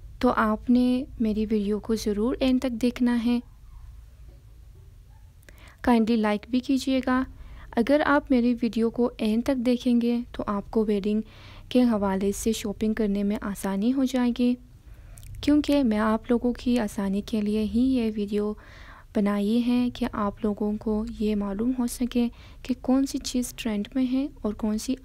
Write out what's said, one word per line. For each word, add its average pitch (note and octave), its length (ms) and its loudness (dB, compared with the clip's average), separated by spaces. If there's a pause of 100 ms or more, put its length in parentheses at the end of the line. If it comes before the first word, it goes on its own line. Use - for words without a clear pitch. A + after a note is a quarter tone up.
(220)
तो B3 80 4
आपने B3 800 2 (140)
मेरी G#3+ 260 0
वीडियो G#3 320 0
को A3 180 -2
ज़रूर G#3+ 460 -2
एंड C4 180 2
तक C4+ 100 -2
देखना A#3+ 440 0
है। A#3+ 280 0 (2500)
काइंडली A#3 320 6
लाइक G#3 240 2 (100)
भी B3+ 100 2
कीजिएगा। C4 680 0 (500)
अगर C#4 260 4
आप D4 280 2
मेरी B3 240 4
वीडियो A3+ 360 0
को A#3+ 300 0
एंड A3+ 240 0
तक C#4+ 100 2
देखेंगे A#3+ 680 2 (120)
तो - 80 -6
आपको G#3 420 -2
वेडिंग G#3 380 0 (480)
के B3 100 4
हवाले G3+ 520 2
से A3 200 -2
शॉपिंग A3 420 -2
करने G#3 280 0
में G3+ 180 0
आसानी G3 500 -2
हो C4+ 140 2
जाएगी, B3 500 2 (880)
क्योंकि C#4+ 380 4
मैं G#3+ 160 2
आप A3 320 0
लोगों A#3+ 220 2
की A#3+ 240 0
आसानी G#3 460 -2
के G#3+ 180 -2
लिए G#3 200 0
ही G#3+ 200 0
ये B3 300 2
वीडियो G#3 480 -2 (560)
बनाई G3+ 440 2
है B3 320 2
कि A#3+ 240 -4
आप G3+ 300 -2
लोगों G#3 320 -2
को G#3+ 300 -2
ये G#3+ 280 -2
मालूम G#3 380 -2
हो B3 140 0
सके A#3+ 420 -2 (360)
कि B3+ 100 -4
कौन C4+ 320 2
सी C#4 120 -6
चीज़ B3 400 -4
ट्रेंड G#3 380 -4
में C4 80 2
है C4 240 -2 (160)
और G#3+ 100 -2
कौन G#3+ 240 -2
सी B3+ 260 -4